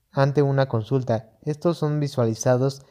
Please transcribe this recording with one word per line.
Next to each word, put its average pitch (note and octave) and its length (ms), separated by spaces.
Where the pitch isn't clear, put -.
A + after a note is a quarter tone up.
ante C#3 300
una C#3 280
consulta. A#2 720
Estos D3+ 360
son D3+ 220
visualizados B2+ 920